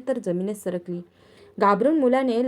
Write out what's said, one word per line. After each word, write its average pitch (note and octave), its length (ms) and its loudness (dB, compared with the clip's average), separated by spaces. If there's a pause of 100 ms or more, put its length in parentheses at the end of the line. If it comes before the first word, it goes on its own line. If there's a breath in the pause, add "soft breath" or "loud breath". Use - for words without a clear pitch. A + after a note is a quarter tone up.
तर B3+ 180 -2
जमीनच F#3+ 380 -4
सरकली. F3 380 -6 (560 loud breath)
घाबरून G#3+ 420 4
मुलाने B3+ 480 2